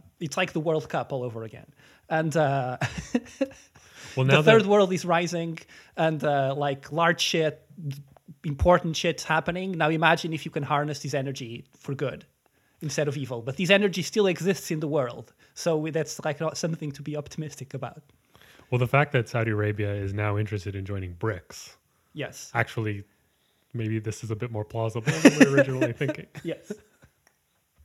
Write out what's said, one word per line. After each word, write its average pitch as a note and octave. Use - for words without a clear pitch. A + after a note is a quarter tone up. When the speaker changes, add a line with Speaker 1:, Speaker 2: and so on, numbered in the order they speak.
Speaker 1:
it's D#3
like F#3
the F3
World D#3
Cup C3+
all C3+
over A2+
again. -
And, D#3+
uh, C#3
<laughs> A#3+
Speaker 2:
Well, C3
Speaker 1:
the C3+
Speaker 2:
now D3
that D#3+
Speaker 1:
third A3
world G3+
is F3
rising, E3+
and, D#3+
uh, C#3
like, C#3+
large E3+
shit, D#3
important E3+
shit's E3
happening. E3+
Now D#3
imagine D#3+
if D#3
you E3
can D3
harness D3
this C#3
energy C3+
for -
good C3+
instead D3
of D3
evil. B2
But C3
this F3
energy G3
still G3+
exists F3+
in D#3
the D#3
world, B2
so E3
we, D#3
that's, D3+
like, D3
not D#3+
something D#3+
to C#3+
be D3
optimistic D3
about. C3+
Speaker 2:
Well, B2
the B2
fact C#3
that A#2+
Saudi A2+
Arabia G#2
is G2
now G#2
interested G2+
in G2
joining F#2+
brics, -
Speaker 1:
Yes. -
Speaker 2:
actually, G#2+
maybe A2
this G#2+
is A2+
a G#2+
bit A2+
more G#2+
plausible A2+
than D#3
we -
were C#3
originally C3
Speaker 1:
<laughs> -
Speaker 2:
thinking. C3
Speaker 1:
Yes. -